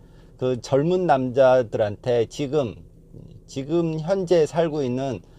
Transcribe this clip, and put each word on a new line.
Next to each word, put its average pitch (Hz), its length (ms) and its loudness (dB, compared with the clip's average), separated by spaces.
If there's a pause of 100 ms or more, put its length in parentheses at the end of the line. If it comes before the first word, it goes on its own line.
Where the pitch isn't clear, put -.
(360)
그 127 240 -2
젊은 170 460 0
남자들한테 127 1200 2
지금, 135 480 -4 (720)
지금 160 520 -4
현재 170 460 2
살고 156 380 -2
있는 127 400 -4 (160)